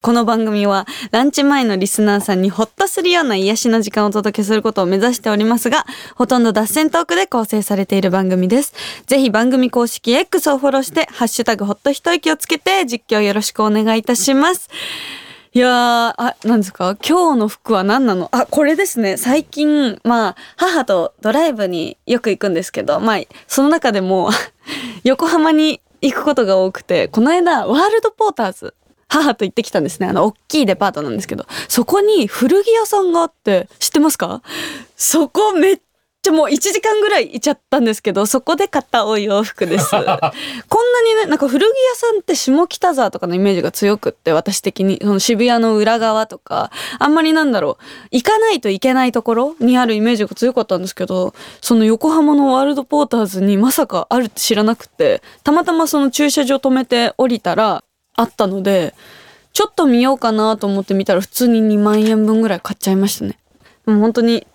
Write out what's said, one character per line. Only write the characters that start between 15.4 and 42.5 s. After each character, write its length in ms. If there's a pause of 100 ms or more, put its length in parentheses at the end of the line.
い 60
や 80
ー、 500
あ、 260
な 140
ん 20
で 60
す 80
か？ 300
今 300
日 60
の 80
服 260
は 100
何 220
な 80
の？ 180
あ、 140
こ 180
れ 120
で 100
す 140
ね。 180
最 260
近、 600
ま 240
あ、 80 (200)
母 300
と 360
ド 100
ラ 160
イ 60
ブ 140
に 380
よ 140
く 100
行 100
く 100
ん 40
で 80
す 100
け 120
ど、 160
ま 160
あ、 40 (280)
そ 160
の 60
中 220
で 100
も、 280 (400)
<laughs> 340
横 240
浜 240
に 300 (200)
行 120
く 100
こ 120
と 100
が 120
多 140
く 100
て、 260
こ 140
の 100
間、 340
ワ 140
ー 100
ル 120
ド 100
ポ 160
ー 60
タ 160
ー 20
ズ、 240 (320)
母 280
と 100
行 60
っ 20
て 100
き 80
た 80
ん 40
で 60
す 120
ね。 60
あ 60
の、 120
大 80 (160)
き 140
い 20
デ 100
パ 120
ー 40
ト 120
な 60
ん 60
で 60
す 60
け 100
ど、 80 (240)
そ 160
こ 160
に 260
古 340
着 100
屋 140
さ 160
ん 120
が 80
あ 40
っ 60
て、 380 (100)
知 80
っ 40
て 100
ま 100
す 60
か？ 240 (560)
そ 320
こ 240
め 200
っ 60 (420)
ち 80
ゃ 20
も 140
う 60
一 220
時 80
間 180
ぐ 80
ら 120
い 80
い 120
ち 100
ゃ 20
っ 80 (100)
た 100
ん 60
で 80
す 80
け 120
ど、 120
そ 160
こ 140
で 120
買 140
っ 80
た 160
お 140
洋 240
服 240
で 100
す。 160
<laughs> 0
こ 60
ん 40
な 200 (800)
に 180
ね、 60
な 80
ん 20
か 100
古 120
着 40
屋 320
さ 180
ん 80
っ 20
て 100
下 340